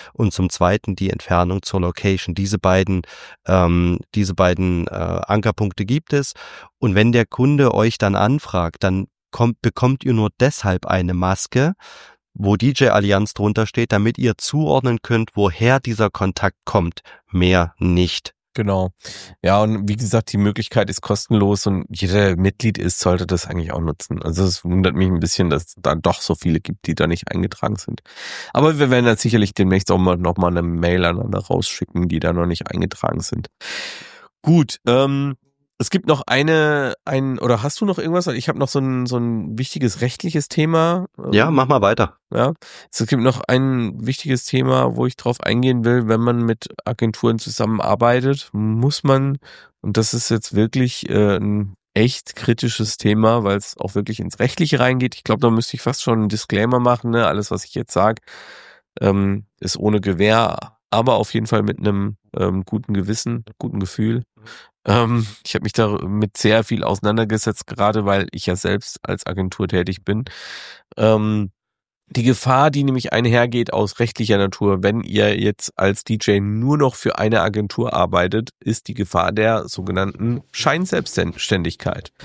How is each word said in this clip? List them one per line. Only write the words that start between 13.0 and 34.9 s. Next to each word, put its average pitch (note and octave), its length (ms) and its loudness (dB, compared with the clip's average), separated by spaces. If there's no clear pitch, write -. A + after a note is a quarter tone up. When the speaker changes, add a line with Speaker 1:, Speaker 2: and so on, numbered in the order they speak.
Speaker 1:
drunter G#2+ 320 0
steht, - 240 -2
damit G#2+ 260 0
ihr A2+ 180 0
zuordnen C3 680 0
könnt, A2+ 320 0
woher A2+ 440 2
dieser A2 300 0
Kontakt - 560 -2
kommt. F2 360 0
Mehr F2+ 480 2
nicht. F2 560 0
Speaker 2:
Genau. F#2+ 360 -2
Ja, G2+ 180 4
und G#2+ 260 0
wie G#2 100 -2
gesagt, A2+ 360 -2
die G2+ 60 2
Möglichkeit G#2 500 0
ist - 120 -6
kostenlos G2+ 640 0
und F#2+ 220 -2
jeder, F#2+ 240 -4
der G2 240 4
Mitglied G2 420 0
ist, - 200 -2
sollte F2+ 280 2
das F2+ 180 -2
eigentlich E2+ 260 -6
auch D#2+ 100 -4
nutzen. - 420 -4
Also E2+ 220 0
es F2 200 -2
wundert F2+ 300 2
mich F#2 140 2
ein F2+ 100 2
bisschen, E2 320 0
dass D2 160 -2
es - 100 -16
da C#2+ 160 0
doch D#2+ 280 0
so - 120 -2
viele E2 260 0
gibt, - 280 -12
die E2 80 0
da E2 100 0
nicht E2+ 260 -2
eingetragen F#2 440 -4
sind. - 260 -10
Aber D3+ 260 4
wir C3+ 100 4
werden B2 160 4
da A#2 100 4
sicherlich G#2+ 380 2
demnächst F#2+ 380 2
auch F#2 80 2
mal, F2+ 180 2
noch F2 200 -2
mal F2+ 120 2
eine F2 140 0
Mail E2+ 420 0
an F2 140 0
alle F2 180 -4
rausschicken, F2+ 680 -4
die E2 120 -2
da E2+ 140 0
noch F2 140 0
nicht E2+ 240 -4
eingetragen - 480 -4
sind. - 260 -8
Gut, D#3 460 4
ähm, C#3 480 2